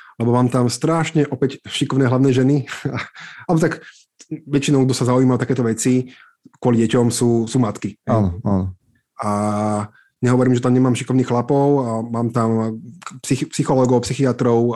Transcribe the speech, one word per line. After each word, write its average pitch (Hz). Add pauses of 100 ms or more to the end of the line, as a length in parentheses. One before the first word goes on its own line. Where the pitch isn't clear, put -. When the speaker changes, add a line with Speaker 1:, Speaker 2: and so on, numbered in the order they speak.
(160)
Speaker 1:
lebo 117
mám 123
tam 123
strašne 160
opäť -
šikovné 135
hlavné 127
ženy. 131 (340)
<laughs> -
Alebo 165
tak - (480)
väčšinou, 143
kto 131
sa 127
zaujíma 127
o 120
takéto 123
veci, 127 (480)
kvôli 113
deťom 120
sú, 117
sú 131
matky. 104
Speaker 2:
Áno, 101
áno. 98 (540)
Speaker 1:
A 107 (920)
nehovorím, 127
že 123
tam 127
nemám 127
šikovných 123
chlapov 139 (160)
a 120 (120)
mám 117
tam 113 (400)
psych-, 139
psychológov, 127
psychiatrov 120